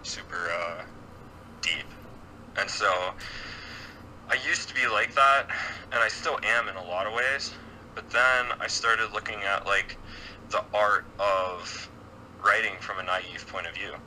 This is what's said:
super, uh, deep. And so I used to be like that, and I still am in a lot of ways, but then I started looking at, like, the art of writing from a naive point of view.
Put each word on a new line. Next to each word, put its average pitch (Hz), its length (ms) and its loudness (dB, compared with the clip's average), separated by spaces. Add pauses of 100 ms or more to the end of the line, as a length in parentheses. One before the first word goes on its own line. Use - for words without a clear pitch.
super, 85 480 -6
uh, 85 320 -2 (760)
deep. 78 240 -2 (720)
And 101 120 0
so 92 440 2 (1160)
I 131 60 2 (120)
used 170 220 0
to - 60 -8
be 127 120 4
like 113 280 4
that, 139 320 8 (440)
and 127 40 -2
I 113 120 6
still 139 360 0
am 113 240 4
in 95 80 -6
a 92 80 -8
lot 90 220 0
of 107 80 -2
ways, 131 400 0 (420)
but 110 140 -10
then 123 360 6 (140)
I 107 80 -2
started 113 440 2
looking 107 320 -4
at, 98 220 0
like, 98 320 0 (520)
the - 140 0 (100)
art 104 320 6 (140)
of 92 680 0 (540)
writing 104 360 4
from 95 200 -6
a 92 40 -6
naive 90 440 -2
point 87 200 -6
of 82 80 -10
view. 101 200 -6 (120)